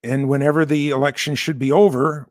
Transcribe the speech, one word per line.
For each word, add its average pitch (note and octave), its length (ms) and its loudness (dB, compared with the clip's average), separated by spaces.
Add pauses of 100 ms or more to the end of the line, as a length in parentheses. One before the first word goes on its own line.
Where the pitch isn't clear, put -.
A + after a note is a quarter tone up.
and C3+ 240 -2
whenever D3 360 2
the D3 260 0
election C#3+ 440 -2
should C#3 240 -6
be C3+ 140 -2
over, D3+ 580 2